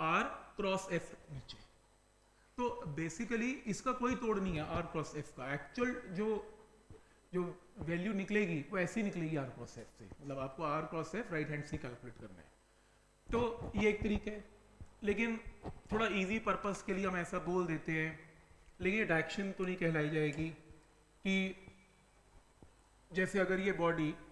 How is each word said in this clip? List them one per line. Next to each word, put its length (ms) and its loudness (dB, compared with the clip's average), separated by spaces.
R 220 4
cross 340 2
F 240 -2
नीचे। 260 -10
तो 100 0
basically 560 -2
इसका 260 0
कोई 240 2
तोड़ 220 0
नहीं 160 0
है 200 -2
आर 160 0
cross 240 -4
F 160 -8
का। 220 -6
Actual 400 -2
जो, 160 0
जो 100 2
value 360 0
निकलेगी 440 2
वो 80 0
ऐसी 240 0
निकलेगी 340 0
आर 120 -2
cross 280 -12
एफ 120 -12
से, 160 -18
मतलब 340 -8
आपको 260 -4
R 200 0
cross 300 -4
F 160 -4
right 180 0
hand 160 -4
से 120 -4
calculate 400 -10
करना 200 -14
है। 120 -20
तो 480 0
ये 140 6
एक 140 2
तरीका 280 0
है, 120 -8
लेकिन 360 2
थोड़ा 220 4
easy 280 2
purpose 440 0
के 80 0
लिए 140 2
हम 100 2
ऐसा 240 0
बोल 260 2
देते 260 0
हैं, 260 0
लेकिन 180 4
ये 60 4
direction 460 2
तो 140 -2
नहीं 120 2
कहलाई 320 4
जाएगी 400 2
कि 300 4
जैसे 280 4
अगर 200 4
ये 140 4
body 400 4